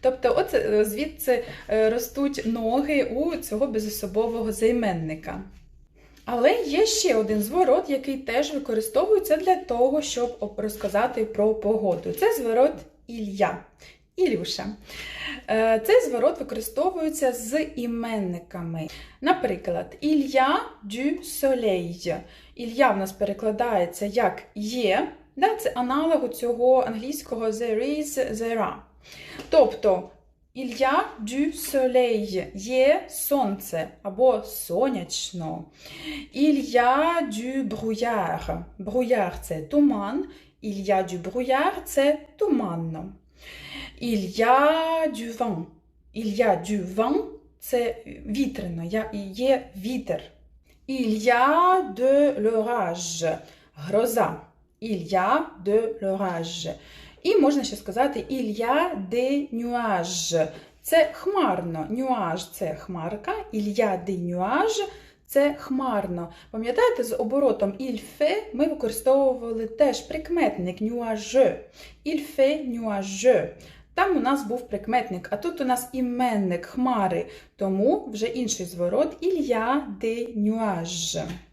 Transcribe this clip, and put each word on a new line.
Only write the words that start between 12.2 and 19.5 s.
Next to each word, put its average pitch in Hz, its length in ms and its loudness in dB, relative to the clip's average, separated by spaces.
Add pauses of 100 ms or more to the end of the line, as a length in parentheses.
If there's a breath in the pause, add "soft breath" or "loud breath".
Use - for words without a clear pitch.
зворот 254 380 2 (360)
il 220 220 -8
y 196 100 -4
a. 175 160 2 (600 loud breath)
Ілюша. 220 500 0 (840 loud breath)
Е, 220 360 4
цей 480 140 8
зворот 269 380 0
використовується 302 960 -2
з 233 300 -2 (140)
іменниками. 185 1120 -6 (320 loud breath)
Наприклад, 247 840 -2